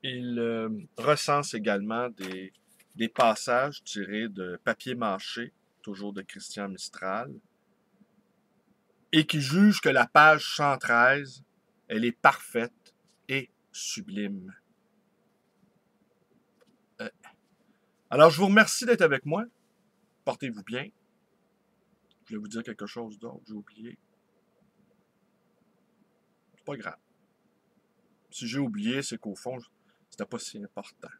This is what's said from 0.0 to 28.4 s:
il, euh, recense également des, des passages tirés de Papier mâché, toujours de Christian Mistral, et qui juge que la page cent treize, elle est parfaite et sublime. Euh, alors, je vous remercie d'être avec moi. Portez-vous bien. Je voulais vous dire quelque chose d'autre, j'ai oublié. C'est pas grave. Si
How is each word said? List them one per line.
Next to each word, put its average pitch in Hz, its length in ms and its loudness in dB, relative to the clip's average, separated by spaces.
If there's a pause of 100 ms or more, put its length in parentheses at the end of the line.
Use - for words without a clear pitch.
il, 123 360 -6
euh, 113 300 -2 (260)
recense 143 580 0
également 110 560 -2
des, 95 440 -12 (420)
des 113 140 -2
passages 127 720 2
tirés 107 460 -6
de 92 340 -10
Papier 123 320 -4
mâché, 113 560 -6 (300)
toujours 101 320 -10
de 98 80 -12
Christian 101 480 -12
Mistral, 98 640 -8 (1800)
et 156 140 6
qui 151 160 -2
juge 180 400 6
que 151 80 2
la 139 180 4
page 151 480 6
cent 143 220 2
treize, 127 680 2 (440)
elle 110 180 -2
est 120 120 2
parfaite - 760 0 (340)
et 135 220 -4 (220)
sublime. 98 800 -8 (2500)
Euh, 107 80 -10 (1000)
alors, 151 200 10
je 147 80 -2
vous 196 100 4
remercie 208 380 4
d'être 233 160 2
avec 143 240 2
moi. 175 200 -2 (800)
Portez-vous 117 380 -6
bien. 127 260 -8 (1300)
Je - 60 -20
voulais 107 120 -8
vous 104 60 -12
dire 113 160 -10
quelque 104 240 -12
chose 110 320 -12
d'autre, 113 280 -16
j'ai 110 60 -16
oublié. 110 440 -18 (2500)
C'est - 100 -20
pas 147 100 -10
grave. 104 240 -12 (1300)
Si - 160 -12